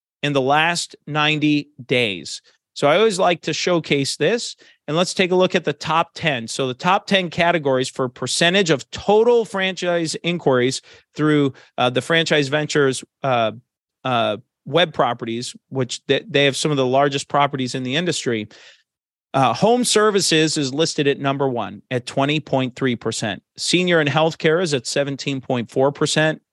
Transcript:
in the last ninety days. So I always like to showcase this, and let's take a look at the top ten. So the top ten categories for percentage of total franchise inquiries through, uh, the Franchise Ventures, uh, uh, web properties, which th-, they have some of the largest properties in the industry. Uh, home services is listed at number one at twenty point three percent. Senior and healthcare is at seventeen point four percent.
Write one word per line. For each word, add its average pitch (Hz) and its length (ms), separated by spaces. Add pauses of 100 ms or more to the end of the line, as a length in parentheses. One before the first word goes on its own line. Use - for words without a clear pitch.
(220)
in 147 120
the 139 80
last 156 520 (120)
ninety 151 640 (140)
days. 110 560 (340)
So - 120
I 151 100
always 208 220
like 180 240
to 165 100
showcase 151 640
this, 208 380 (320)
and 151 100
let's 180 180
take 180 180
a 185 40
look 185 200
at 170 80
the 156 80
top 160 420
ten. 131 320
So 131 220
the 123 60
top 185 320
ten 190 220
categories 147 600
for 131 200
percentage 170 600
of 135 220
total 226 520
franchise 180 800
inquiries 131 580 (360)
through, 147 380 (220)
uh, 123 140
the 127 120
Franchise 160 460
Ventures, 147 540 (220)
uh, 117 280 (520)
uh, 113 320 (300)
web 160 280
properties, 123 600 (140)
which 131 380
th-, - 200
they 143 200
have 131 100
some 156 140
of 143 80
the 131 80
largest 139 420
properties 139 460
in 135 80
the 127 140
industry. 127 520 (880)
Uh, 131 180
home 226 320
services 190 720
is 135 160
listed 156 340
at 139 140
number 139 260
one 104 440
at 127 160
twenty 143 340
point 131 340
three 127 220
percent. 110 460 (160)
Senior 175 420
and 147 80
healthcare 160 540
is 160 100
at 131 140
seventeen 139 560
point 123 280
four 135 220
percent. 156 480 (120)